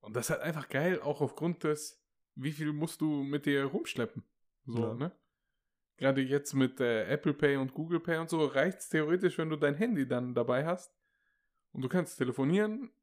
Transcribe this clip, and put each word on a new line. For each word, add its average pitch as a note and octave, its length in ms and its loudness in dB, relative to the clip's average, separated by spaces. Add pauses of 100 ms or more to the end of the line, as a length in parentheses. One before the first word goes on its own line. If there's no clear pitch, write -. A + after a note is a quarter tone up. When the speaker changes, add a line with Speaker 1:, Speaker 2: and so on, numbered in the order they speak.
Speaker 1:
und A2 160 -8
das A#2+ 100 -2
ist - 40 -2
halt D#3+ 100 -2
einfach D#3 280 -6
geil, E3+ 320 0
auch D3 200 -4
aufgrund D#3+ 440 -2
des, D3+ 380 -4 (320)
wie C3+ 160 -4
viel D3+ 220 -4
musst D3+ 300 -4
du D3 200 0
mit C#3+ 240 -2
dir C#3 200 2
rumschleppen. - 580 -4 (400)
So, A#2 140 -4
Speaker 2:
Ja. A2+ 160 0
Speaker 1:
ne? C#3 180 -4 (880)
Gerade C3+ 240 4
jetzt C#3 320 0
mit, C3 260 4
äh, A#2 260 2
Apple C#3 280 0
Pay C#3 220 4
und C3 180 -2
Google E3 260 -2
Pay E3 180 0
und E3 120 -4
so D#3+ 140 2
reicht's C#3 440 0
theoretisch, E3 500 2
wenn D#3+ 120 0
du D#3 60 -2
dein C#3+ 180 2
Handy E3+ 340 0
dann B2 260 -2
dabei B2+ 320 2
hast. F3+ 260 -6 (800)
Und B2+ 100 -6
du C3 60 -2
kannst F3 300 -2
telefonieren. F#3 720 0 (120)